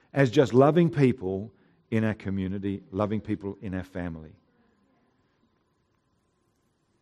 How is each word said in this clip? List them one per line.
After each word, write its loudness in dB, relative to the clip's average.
as 2
just 4
loving 6
people 0
in 0
our -2
community, -6
loving -4
people -8
in -10
our -6
family. -12